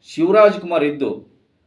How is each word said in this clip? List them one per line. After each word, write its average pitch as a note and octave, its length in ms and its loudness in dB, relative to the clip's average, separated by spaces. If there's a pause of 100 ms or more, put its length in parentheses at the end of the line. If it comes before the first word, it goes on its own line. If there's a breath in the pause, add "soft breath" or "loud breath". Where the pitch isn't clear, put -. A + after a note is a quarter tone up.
ಶಿವರಾಜ್ G3+ 540 2
ಕುಮಾರ್ E3+ 220 -4
ಇದ್ದು C#3 540 -6 (300)